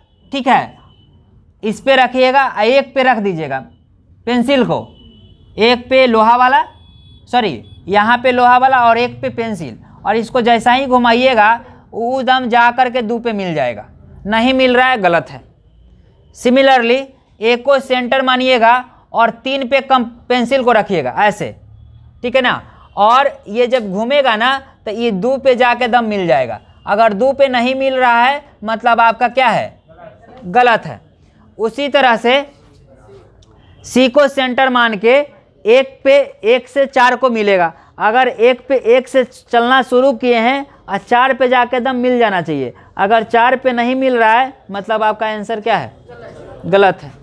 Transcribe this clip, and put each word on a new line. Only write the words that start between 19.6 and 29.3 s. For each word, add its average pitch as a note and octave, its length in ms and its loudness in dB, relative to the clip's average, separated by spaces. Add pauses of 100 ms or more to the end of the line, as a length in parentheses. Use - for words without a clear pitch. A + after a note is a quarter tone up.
पे C4+ 140 0
कम C4 220 0 (260)
पेंसिल B3 340 0
को A#3+ 80 2
रखिएगा F3 480 -2
ऐसे, F3 360 -2 (680)
ठीक A#3+ 120 -4
है B3+ 60 0
ना, F#3+ 200 -2 (360)
और B3 340 2 (180)
ये A#3+ 180 -2
जब A3 240 -2
घूमेगा A#3+ 440 -2
ना B3+ 220 0 (280)
तो A3 80 -8
ये A#3 200 -4
दो A#3 240 -2
पे B3+ 180 0
जाके A#3+ 320 0
दम A#3 180 0
मिल G3+ 220 -4
जाएगा। B2+ 320 -2 (280)
अगर G#3+ 260 2
दो A#3+ 200 0
पे C4+ 140 2
नहीं B3+ 280 0
मिल C4 200 -2
रहा A#3+ 260 2
है C#4 220 0 (200)
मतलब A3+ 380 -2
आपका A#3 280 2
क्या B3+ 180 0